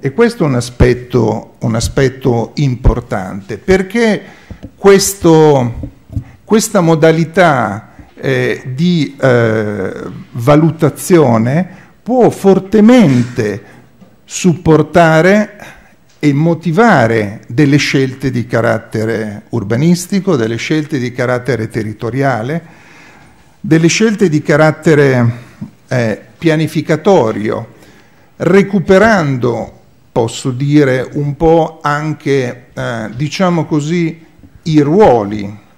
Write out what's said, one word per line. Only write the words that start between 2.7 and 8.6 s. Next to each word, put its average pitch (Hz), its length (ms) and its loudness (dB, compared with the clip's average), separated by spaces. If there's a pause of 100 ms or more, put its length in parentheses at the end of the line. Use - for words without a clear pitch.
perché 196 640 0 (520)
questo, 156 1160 2 (520)
questa 214 380 0
modalità, 160 1120 0 (220)
eh, 127 480 -4 (120)